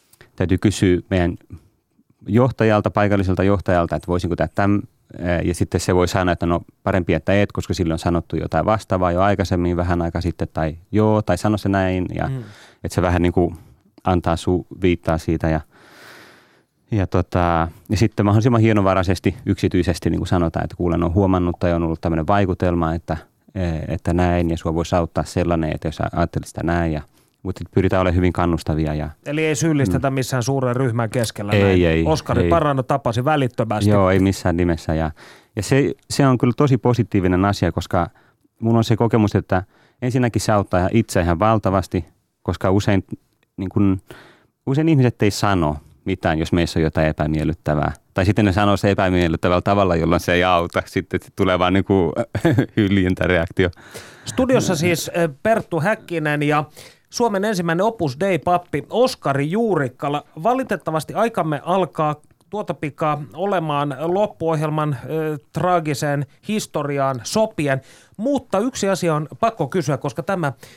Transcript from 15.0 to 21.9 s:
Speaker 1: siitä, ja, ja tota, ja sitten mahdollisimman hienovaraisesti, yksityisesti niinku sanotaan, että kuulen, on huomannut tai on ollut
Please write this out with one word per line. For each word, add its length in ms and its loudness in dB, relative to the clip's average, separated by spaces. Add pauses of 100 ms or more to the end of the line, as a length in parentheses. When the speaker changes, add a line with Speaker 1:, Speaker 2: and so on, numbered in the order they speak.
Speaker 1:
siitä, 320 -2
ja, 120 0 (1300)
ja 160 0
tota, 600 0 (220)
ja 80 0
sitten 280 2
mahdollisimman 360 4
hienovaraisesti, 760 2 (100)
yksityisesti 640 0
niinku 160 -2
sanotaan, 380 0
että 120 -8
kuulen, 280 0
on 100 -2
huomannut 460 0
tai 140 0
on 100 0
ollut 180 -4